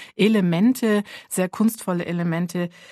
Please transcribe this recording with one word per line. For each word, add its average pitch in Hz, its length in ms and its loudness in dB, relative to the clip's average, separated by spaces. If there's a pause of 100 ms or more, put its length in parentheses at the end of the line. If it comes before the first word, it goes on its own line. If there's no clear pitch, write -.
(160)
Elemente, 208 880 2 (240)
sehr 185 200 -2
kunstvolle 185 560 -2
Elemente, 175 640 -4 (240)